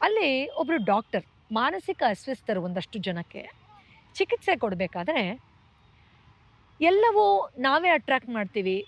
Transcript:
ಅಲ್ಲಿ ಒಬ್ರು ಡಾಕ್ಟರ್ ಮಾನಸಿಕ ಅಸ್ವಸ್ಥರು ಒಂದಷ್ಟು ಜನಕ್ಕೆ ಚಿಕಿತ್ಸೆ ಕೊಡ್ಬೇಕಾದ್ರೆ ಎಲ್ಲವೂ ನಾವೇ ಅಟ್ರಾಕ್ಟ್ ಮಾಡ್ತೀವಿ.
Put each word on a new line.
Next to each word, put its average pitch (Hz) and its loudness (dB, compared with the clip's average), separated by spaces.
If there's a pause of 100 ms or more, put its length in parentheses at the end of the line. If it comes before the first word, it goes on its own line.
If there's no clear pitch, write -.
ಅಲ್ಲಿ 311 2
ಒಬ್ರು 311 -2
ಡಾಕ್ಟರ್ 202 0 (280)
ಮಾನಸಿಕ 320 -2
ಅಸ್ವಸ್ಥರು 190 -4
ಒಂದಷ್ಟು 180 -6
ಜನಕ್ಕೆ - -10 (500)
ಚಿಕಿತ್ಸೆ 392 0
ಕೊಡ್ಬೇಕಾದ್ರೆ 196 -2 (1400)
ಎಲ್ಲವೂ 403 4
ನಾವೇ 285 2
ಅಟ್ರಾಕ್ಟ್ 262 0
ಮಾಡ್ತೀವಿ. 202 -4